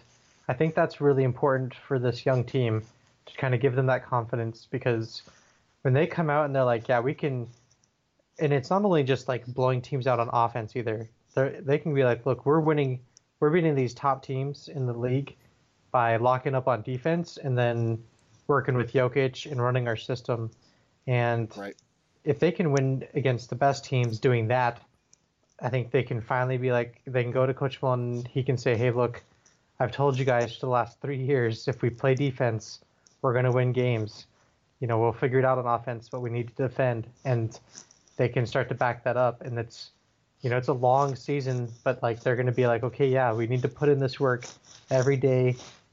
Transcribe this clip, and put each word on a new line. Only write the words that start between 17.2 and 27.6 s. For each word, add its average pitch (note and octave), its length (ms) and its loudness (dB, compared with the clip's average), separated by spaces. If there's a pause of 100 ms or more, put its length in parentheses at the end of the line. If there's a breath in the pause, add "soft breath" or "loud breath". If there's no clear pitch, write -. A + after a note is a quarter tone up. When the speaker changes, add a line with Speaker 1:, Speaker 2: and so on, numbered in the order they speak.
Speaker 1:
and B2+ 220 -2
then A#2 440 0 (440)
working C3+ 280 2
with B2 200 -2
Jokic C3 560 0
and B2+ 100 -4
running B2 260 0
our A2+ 100 0
system." A#2 540 -6 (560 soft breath)
And A#2+ 500 0
Speaker 2:
Right. G2 200 -12 (480)
Speaker 1:
if C#3 140 0
they E3+ 140 4
can E3+ 180 0
win C3+ 340 2 (100)
against B2+ 360 0
the A#2+ 60 -6
best C#3+ 280 0
teams A#2+ 360 0
doing A#2+ 260 4
that, A#2+ 340 0 (800)
I B2 100 -4
think A#2+ 220 -2
they B2+ 140 2
can A#2+ 160 -4
finally B2+ 380 0
be B2+ 120 0
like, A#2+ 340 -2
they B2+ 200 -2
can A#2+ 80 -4
go C3 140 2
to C3 80 0
Coach - 280 -4